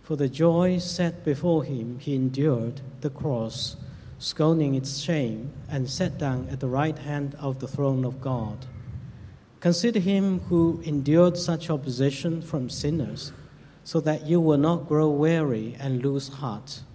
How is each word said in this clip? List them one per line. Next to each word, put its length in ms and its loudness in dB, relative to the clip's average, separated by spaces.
For 140 -4
the 120 2
joy 520 4
set 440 -2
before 400 2
him, 360 -6
he 160 -2
endured 680 0
the 100 -4
cross, 640 -4
scorning 560 2
its 240 -2
shame, 540 -2
and 180 -2
sat 300 -2
down 320 -2
at 100 -6
the 80 -2
right 300 0
hand 420 -6
of 200 -4
the 80 -6
throne 360 0
of 160 -4
God. 460 -4
Consider 400 2
him 400 2
who 340 4
endured 540 6
such 320 -2
opposition 720 0
from 300 -4
sinners, 600 -4
so 160 0
that 260 0
you 160 4
will 160 6
not 300 2
grow 220 4
weary 720 2
and 240 -2
lose 240 -2
heart. 540 -10